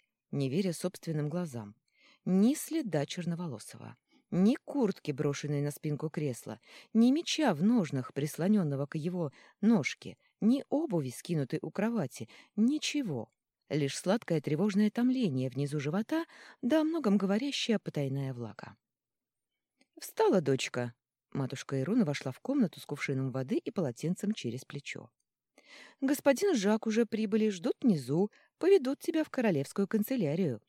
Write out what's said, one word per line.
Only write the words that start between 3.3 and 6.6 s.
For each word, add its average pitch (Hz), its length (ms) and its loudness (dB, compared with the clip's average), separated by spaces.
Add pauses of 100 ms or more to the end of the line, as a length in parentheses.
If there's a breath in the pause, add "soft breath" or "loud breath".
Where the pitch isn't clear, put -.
ни 202 300 6
куртки, 214 480 -2
брошенной 143 500 -2
на 147 80 -2
спинку 151 400 -4
кресла, 131 480 -6 (340 loud breath)